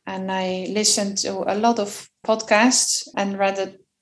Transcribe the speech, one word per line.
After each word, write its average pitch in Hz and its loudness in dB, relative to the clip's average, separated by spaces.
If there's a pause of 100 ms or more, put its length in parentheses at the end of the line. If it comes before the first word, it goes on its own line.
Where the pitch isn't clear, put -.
and 190 -6
I 185 -2
listened 202 0
to 196 -4
a 196 -2
lot 233 2
of 202 -6 (180)
podcasts 220 2 (120)
and 196 -2
read 196 2
a, 190 -4 (280)